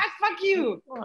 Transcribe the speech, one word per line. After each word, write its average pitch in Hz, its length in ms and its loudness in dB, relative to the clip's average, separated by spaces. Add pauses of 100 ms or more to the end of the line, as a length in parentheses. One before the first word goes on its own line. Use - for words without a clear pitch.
(300)
fuck 415 160 -4
you. 330 360 2 (240)